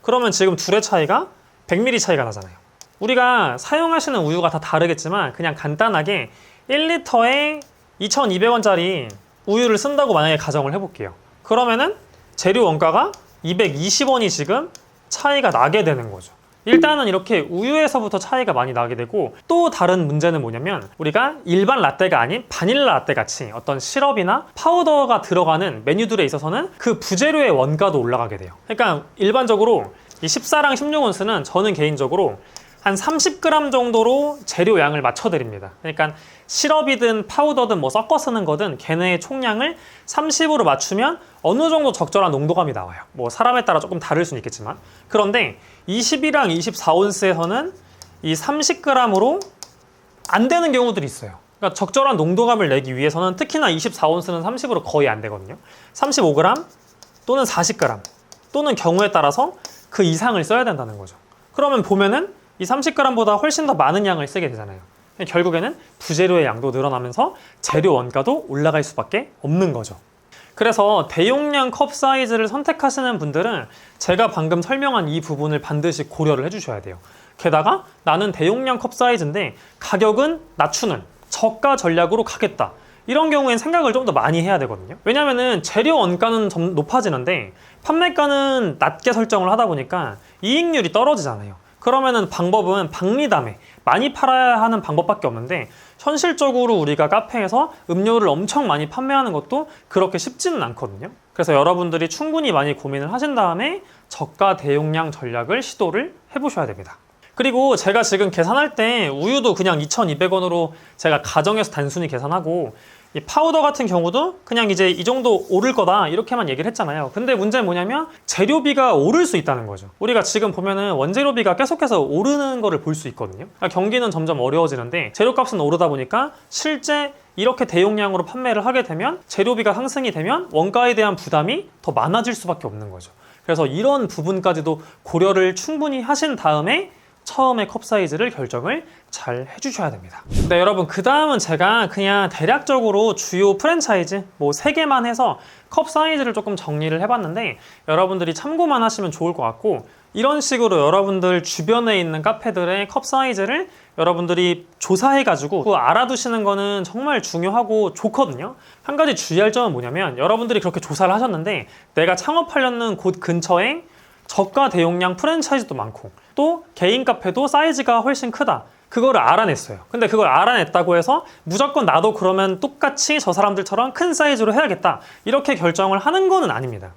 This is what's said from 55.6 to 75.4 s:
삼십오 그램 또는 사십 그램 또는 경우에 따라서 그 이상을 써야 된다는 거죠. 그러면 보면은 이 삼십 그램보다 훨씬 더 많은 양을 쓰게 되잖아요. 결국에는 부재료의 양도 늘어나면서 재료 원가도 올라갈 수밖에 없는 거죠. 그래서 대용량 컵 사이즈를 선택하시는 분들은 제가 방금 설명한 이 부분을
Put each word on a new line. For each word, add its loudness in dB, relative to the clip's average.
삼십오 2
그램 4
또는 0
사십 -2
그램 -2
또는 0
경우에 0
따라서 2
그 0
이상을 0
써야 2
된다는 -6
거죠. -18
그러면 2
보면은 2
이 -6
삼십 -2
그램보다 4
훨씬 0
더 2
많은 2
양을 0
쓰게 -4
되잖아요. -12
결국에는 0
부재료의 2
양도 -2
늘어나면서 -2
재료 2
원가도 0
올라갈 2
수밖에 -6
없는 2
거죠. -8
그래서 2
대용량 0
컵 -2
사이즈를 0
선택하시는 -2
분들은 -2
제가 2
방금 0
설명한 -2
이 -4
부분을 -4